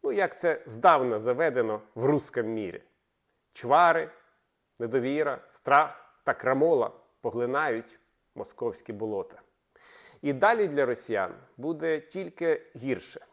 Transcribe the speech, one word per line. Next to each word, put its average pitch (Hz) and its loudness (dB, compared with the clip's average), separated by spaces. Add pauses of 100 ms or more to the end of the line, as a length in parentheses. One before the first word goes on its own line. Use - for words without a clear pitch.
Ну, - -2
як 202 -2
це 160 0
здавна 120 4
заведено 120 0 (140)
в 117 -4
русском 135 0
мірі. 110 -6 (720)
Чвари, 160 2 (720)
недовіра, 131 -2
страх - 0
та 139 -2
крамола 135 2 (300)
поглинають 120 -4 (360)
московські - -10
болота. 104 -8 (800)
І 143 -2
далі 208 2
для 143 0
росіян 110 -2 (240)
буде 156 -4
тільки 170 -4 (140)
гірше. 117 -8